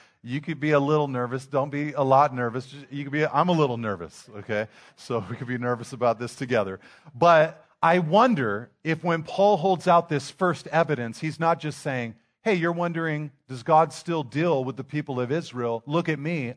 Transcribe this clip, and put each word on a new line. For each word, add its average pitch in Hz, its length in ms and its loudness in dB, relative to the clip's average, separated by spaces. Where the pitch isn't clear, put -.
You 123 200 -8
could 147 180 -8
be 151 140 0
a 143 80 6
little 147 260 2
nervous. 127 400 -6
Don't 143 240 -2
be 147 220 -6
a 147 100 -2
lot 135 320 4
nervous. 123 320 -4
Just, 139 240 -20
you 143 140 -8
could 139 80 -12
be, 151 120 0
I'm 151 240 2
a 180 40 4
little 143 240 2
nervous, 98 520 -6
okay? 107 280 -4
So 113 340 -6
we 117 60 -8
could 127 100 -10
be 123 120 -4
nervous 120 340 -4
about 117 260 0
this 120 160 -8
together. 107 460 -2
But 160 500 4
I 170 200 4
wonder 156 720 2
if 160 220 -4
when 165 180 0
Paul 196 360 2
holds 180 280 0
out 170 220 6
this 143 200 -2
first - 400 -2
evidence, 143 520 0
he's 156 180 -6
not 165 220 0
just 151 200 -8
saying, 123 360 -4
"Hey, 220 120 2
you're 170 180 0
wondering, 165 580 -4
does 123 160 -12
God 160 300 4
still 165 320 -6
deal 139 400 0
with 127 120 -6
the 127 80 -10
people 143 360 -6
of 123 100 -2
Israel? 123 560 -4
Look 170 220 -2
at 151 100 0
me, 139 380 -6